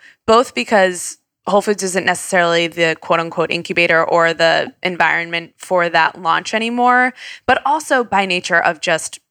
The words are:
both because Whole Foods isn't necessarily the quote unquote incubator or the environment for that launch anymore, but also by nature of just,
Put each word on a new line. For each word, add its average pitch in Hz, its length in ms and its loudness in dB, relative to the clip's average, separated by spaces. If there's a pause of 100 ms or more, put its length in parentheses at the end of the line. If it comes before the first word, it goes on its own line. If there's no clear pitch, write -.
(280)
both 233 260 4
because 190 640 0 (300)
Whole 196 140 4
Foods 202 200 -2
isn't 185 240 -2
necessarily 170 640 0
the 165 340 -2
quote 165 180 0
unquote 165 300 -4
incubator 170 560 0
or 165 300 2
the 165 360 2 (120)
environment 170 720 -2
for 175 320 -2
that 165 320 0
launch 165 320 -2
anymore, 247 580 0 (360)
but 262 180 2
also 285 380 0
by 196 240 -2
nature 180 340 0
of 170 200 0
just, - 360 -4 (140)